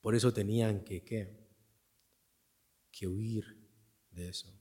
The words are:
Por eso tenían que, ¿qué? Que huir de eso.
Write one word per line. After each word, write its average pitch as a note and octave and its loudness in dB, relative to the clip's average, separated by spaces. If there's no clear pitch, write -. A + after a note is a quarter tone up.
Por A2 2
eso A#2+ 6
tenían G#2+ 2
que, F#2 -8
¿qué? - -8
Que - -6
huir G#2+ -4
de F2 -10
eso. F#2 -10